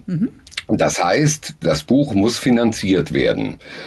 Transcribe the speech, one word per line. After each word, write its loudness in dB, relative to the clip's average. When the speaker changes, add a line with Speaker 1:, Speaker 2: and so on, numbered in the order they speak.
Speaker 1:
Mhm. -2
Speaker 2:
Das 0
heißt, 0
das 0
Buch 2
muss 2
finanziert 0
werden. -2